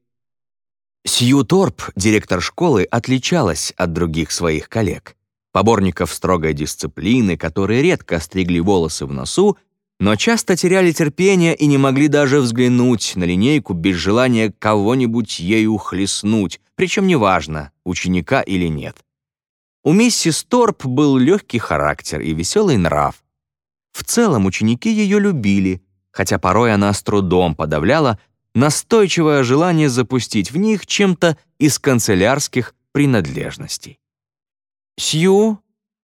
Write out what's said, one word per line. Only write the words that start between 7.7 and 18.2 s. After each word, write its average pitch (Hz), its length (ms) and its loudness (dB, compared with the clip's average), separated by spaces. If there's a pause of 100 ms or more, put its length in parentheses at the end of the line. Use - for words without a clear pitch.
редко 147 380 -2
стригли 87 400 -2
волосы 85 480 -2
в 69 40 -10
носу, 180 460 0 (420)
но 98 160 2
часто 220 400 0
теряли 180 360 2
терпение 170 640 2
и 151 100 0
не 143 140 4
могли 135 300 2
даже 147 320 2
взглянуть 123 760 0
на 90 80 -2
линейку 101 500 0
без 87 220 0
желания 110 640 0
кого-нибудь 113 800 0
ею 110 380 0
хлестнуть, 98 840 -4 (140)
причём 190 320 -2
неважно, 82 640 0 (140)
ученика 90 560 -2